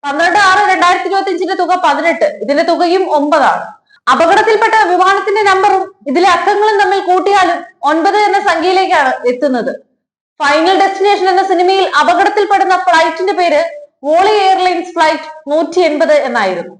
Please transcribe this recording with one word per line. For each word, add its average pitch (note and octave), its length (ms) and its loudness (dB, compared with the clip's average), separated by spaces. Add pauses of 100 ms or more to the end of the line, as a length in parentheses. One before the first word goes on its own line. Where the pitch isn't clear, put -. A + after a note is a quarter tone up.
പന്ത്രണ്ട് E4+ 420 0
ആറ് F#4+ 240 2
രണ്ടായിരത്തി F4+ 400 0
ഇരുപത്തിയഞ്ചിന്റെ F#4+ 500 -2
തുക F4 120 0 (120)
പതിനെട്ട്, D4 440 0 (160)
ഇതിന്റെ C#4+ 260 0
തുകയും F4 340 0 (140)
ഒമ്പതാണ്. C#4+ 460 0 (480)
അപകടത്തിൽപ്പെട്ട G#4+ 640 2 (120)
വിമാനത്തിന്റെ G4 600 0
നമ്പറും F#4+ 340 0 (260)
ഇതിലെ F4 220 2
അക്കങ്ങളും G#4 480 0
തമ്മിൽ G4 200 0 (100)
കൂട്ടിയാലും F#4 500 0 (300)
ഒൻപത് E4+ 360 0
എന്ന G4 120 0 (100)
സംഖ്യയിലേക്കാണ് F4 640 0 (180)
എത്തുന്നത്. B3+ 420 -2 (680)
ഫൈനൽ D#4+ 420 2
ഡെസ്റ്റിനേഷൻ G4 520 0
എന്ന F#4+ 180 0
സിനിമയിൽ F#4 340 2 (160)
അപകടത്തിൽപ്പെടുന്ന G4 720 2 (140)
ഫ്ലൈറ്റിന്റെ E4+ 520 0
പേര് D#4+ 220 2 (460)
വോളി G4 260 2 (100)
എയർലൈൻസ് F4+ 500 0
ഫ്ലൈറ്റ് D#4 340 -2 (240)
നൂറ്റി E4 360 0
എൺപത് D4+ 280 0 (120)
എന്നായിരുന്നു. F#3+ 520 -4